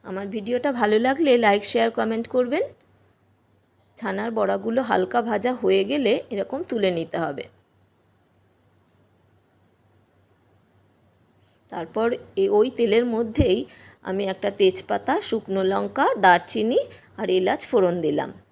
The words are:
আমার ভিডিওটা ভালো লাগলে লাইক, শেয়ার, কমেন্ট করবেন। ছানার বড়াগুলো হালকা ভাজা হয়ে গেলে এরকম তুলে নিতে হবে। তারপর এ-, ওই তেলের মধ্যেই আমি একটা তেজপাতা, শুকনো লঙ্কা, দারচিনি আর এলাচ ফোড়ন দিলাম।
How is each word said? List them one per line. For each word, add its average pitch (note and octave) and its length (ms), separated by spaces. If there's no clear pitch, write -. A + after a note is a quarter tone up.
আমার G3 240
ভিডিওটা A3+ 440
ভালো A3 280
লাগলে C4+ 380
লাইক, G#3 280
শেয়ার, A3+ 260
কমেন্ট A3+ 360
করবেন। B3+ 360
ছানার G#3 340
বড়াগুলো G#3 500
হালকা F#3+ 400
ভাজা A3 320
হয়ে F#3+ 300
গেলে A#3+ 300
এরকম G#3+ 340
তুলে G#3+ 280
নিতে E3 260
হবে। D3 260
তারপর F3+ 360
এ-, G3 160
ওই G#3 180
তেলের A#3 360
মধ্যেই A3 520
আমি F#3+ 220
একটা F#3+ 260
তেজপাতা, G3 720
শুকনো G3+ 420
লঙ্কা, G3+ 420
দারচিনি G#3+ 580
আর G#3+ 120
এলাচ F#3 380
ফোড়ন F3+ 340
দিলাম। D3 280